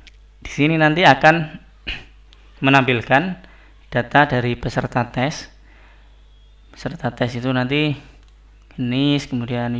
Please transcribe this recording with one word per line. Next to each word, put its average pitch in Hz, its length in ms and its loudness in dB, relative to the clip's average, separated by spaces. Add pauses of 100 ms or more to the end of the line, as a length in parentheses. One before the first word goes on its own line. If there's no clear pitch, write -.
(440)
di - 80 -12
sini 156 240 0
nanti 156 320 4
akan 156 400 4 (560)
<clears throat> - 600 -16
menampilkan 135 760 2 (480)
data 120 400 2
dari 123 240 0
peserta 120 560 -4
tes. 127 400 -6 (1300)
Peserta - 320 -8
tes 120 240 -4
itu 123 160 -6
nanti 131 480 -2 (800)
jenis, 135 560 -2
kemudian 120 480 -4